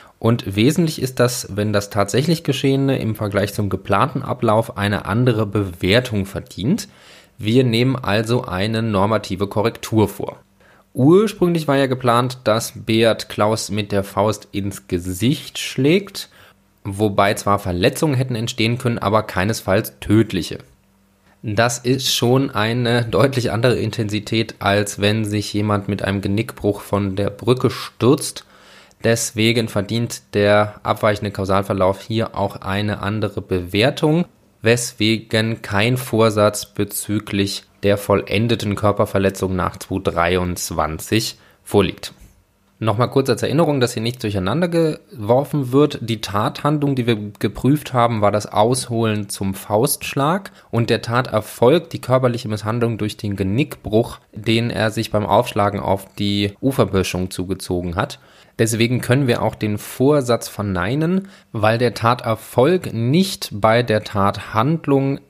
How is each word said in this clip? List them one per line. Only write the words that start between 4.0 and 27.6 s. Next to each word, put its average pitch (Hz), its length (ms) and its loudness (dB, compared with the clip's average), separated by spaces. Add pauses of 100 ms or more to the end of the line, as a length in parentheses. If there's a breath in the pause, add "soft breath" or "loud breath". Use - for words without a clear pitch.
Ablauf 113 560 0
eine 101 260 -2
andere 113 400 2
Bewertung 101 800 0
verdient. 95 640 -4 (480 loud breath)
Wir 113 260 4
nehmen 123 320 2
also 113 520 0
eine 107 340 -2
normative 104 680 0
Korrektur 107 600 0
vor. - 300 -8 (560 soft breath)
Ursprünglich 170 720 4
war 139 80 2
ja 139 120 2
geplant, 127 560 0
dass 110 300 0
Beat 110 540 2
Klaus 110 420 0
mit 101 220 -4
der 101 100 2
Faust 98 500 -2
ins 101 340 -6
Gesicht 92 720 -2
schlägt, - 720 -2 (540 loud breath)
wobei 101 500 2
zwar 101 240 0
Verletzungen 95 560 0
hätten 127 200 -2
entstehen 113 440 -2
können, 117 200 -2
aber 104 260 2
keinesfalls 101 760 -2
tödliche. 101 600 0 (840 soft breath)
Das 113 380 0
ist 131 300 0
schon 131 400 2
eine 117 540 0
deutlich 117 480 2
andere 117 240 2
Intensität, 107 840 -2
als 101 440 0
wenn 107 240 2
sich 104 260 -4
jemand 104 360 0
mit 101 140 -4
einem 98 200 -2
Genickbruch 104 580 -2
von 98 340 -2
der 101 140 -2
Brücke 127 400 0